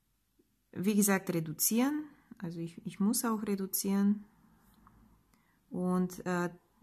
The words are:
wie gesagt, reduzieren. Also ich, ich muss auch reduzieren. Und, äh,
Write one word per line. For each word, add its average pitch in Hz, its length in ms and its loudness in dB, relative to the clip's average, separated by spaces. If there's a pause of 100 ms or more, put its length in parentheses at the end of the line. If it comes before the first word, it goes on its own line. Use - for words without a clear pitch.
(720)
wie 202 240 0
gesagt, 196 360 2
reduzieren. 226 760 0 (340)
Also 170 200 -8
ich, 165 240 -10
ich - 160 -8
muss 202 260 2
auch 220 180 0
reduzieren. 202 840 2 (1400)
Und, 180 560 0
äh, 175 240 -2 (340)